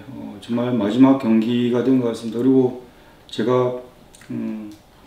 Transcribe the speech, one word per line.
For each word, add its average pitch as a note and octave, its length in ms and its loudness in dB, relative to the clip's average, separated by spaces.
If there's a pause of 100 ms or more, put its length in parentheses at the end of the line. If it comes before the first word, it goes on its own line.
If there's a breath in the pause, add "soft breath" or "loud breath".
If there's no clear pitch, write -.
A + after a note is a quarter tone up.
(120)
어, G#2+ 300 -16
정말 A#2+ 320 -4
마지막 B2 460 4
경기가 A#2+ 680 0
된 C3 160 2
것 A#2 80 -2
같습니다. A2+ 300 -6
그리고 C3 440 2 (440 soft breath)
제가, B2 480 0 (540)
음, A2 400 -8 (380)